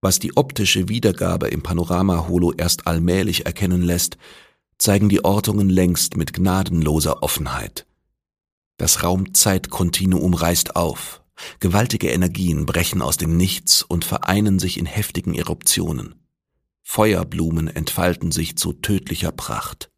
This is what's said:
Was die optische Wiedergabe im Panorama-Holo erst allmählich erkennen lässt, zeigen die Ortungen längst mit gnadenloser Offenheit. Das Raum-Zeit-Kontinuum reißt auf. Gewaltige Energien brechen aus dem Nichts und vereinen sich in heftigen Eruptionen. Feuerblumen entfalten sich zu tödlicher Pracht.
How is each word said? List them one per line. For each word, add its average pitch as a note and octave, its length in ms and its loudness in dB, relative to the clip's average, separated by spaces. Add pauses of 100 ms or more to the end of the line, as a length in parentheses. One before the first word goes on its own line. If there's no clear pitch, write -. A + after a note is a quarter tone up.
Was F#2 180 2
die - 180 -2
optische G2+ 520 0
Wiedergabe F#2 580 0
im - 160 -4
Panorama-Holo F2 920 2
erst - 340 -2
allmählich F2 580 2
erkennen F2+ 360 0
lässt, F2 360 0 (600)
zeigen G2+ 300 4
die G2 160 2
Ortungen G2+ 460 2
längst F2+ 460 2
mit - 160 -2
gnadenloser E2 920 0
Offenheit. - 640 -6 (920)
Das - 280 0
Raum-Zeit-Kontinuum F#2 1300 2
reißt E2+ 400 0
auf. - 480 -4 (380)
Gewaltige G2 500 2
Energien E2+ 560 0
brechen E2 340 -2
aus B1 160 -2
dem E2 200 0
Nichts - 480 0
und E2+ 200 -2
vereinen G2 540 0
sich F2 180 -2
in E2 100 -4
heftigen - 500 -4
Eruptionen. E2 800 -4 (680)
Feuerblumen E2 840 0
entfalten F2 640 -2
sich - 240 -4
zu - 160 -2
tödlicher - 580 -2
Pracht. - 680 -10